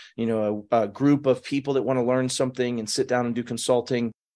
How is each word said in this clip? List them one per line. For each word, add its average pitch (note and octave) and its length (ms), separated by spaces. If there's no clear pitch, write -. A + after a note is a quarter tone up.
you A2+ 100
know, G#2+ 440
a, C#3 120
a A#2+ 60
group C#3 360
of B2+ 180
people C#3 320
that C3 80
wanna B2 220
learn B2+ 240
something B2+ 500
and G#2+ 100
sit - 200
down B2 160
and A#2+ 100
do A#2+ 80
consulting, A#2+ 720